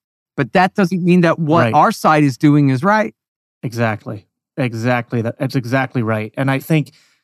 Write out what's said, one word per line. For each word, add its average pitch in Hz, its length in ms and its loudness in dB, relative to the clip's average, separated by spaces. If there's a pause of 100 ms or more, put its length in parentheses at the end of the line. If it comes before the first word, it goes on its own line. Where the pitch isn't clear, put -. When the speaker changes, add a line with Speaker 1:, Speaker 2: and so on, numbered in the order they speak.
(360)
Speaker 1:
But 139 180 -4
that 190 200 2
doesn't 185 320 -2
mean 180 160 4
that 165 180 2
what 160 260 2
Speaker 2:
Right. 113 80 0
Speaker 1:
our 170 200 4
side 156 300 2
is 139 140 0
doing 147 320 4
is 131 140 0
right. 214 300 0 (500)
Speaker 2:
Exactly. 113 640 -6 (300)
Exactly. 120 640 -4
That, 117 180 -6
that's - 160 -4
exactly 127 480 -4
right. 110 320 -4
And 135 160 -4
I 135 80 -2
think 156 320 -2 (320)